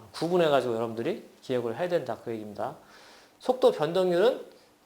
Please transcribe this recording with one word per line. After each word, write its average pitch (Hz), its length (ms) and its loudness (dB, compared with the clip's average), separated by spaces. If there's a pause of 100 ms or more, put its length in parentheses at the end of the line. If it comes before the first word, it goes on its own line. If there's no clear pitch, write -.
(140)
구분해가지고 151 640 2
여러분들이 117 480 -4 (200)
기억을 120 360 -2
해야 175 100 -2
된다. 143 360 -2
그 120 80 -6
얘기입니다. 107 440 -8 (600)
속도 254 340 2
변동률은 180 720 2 (440)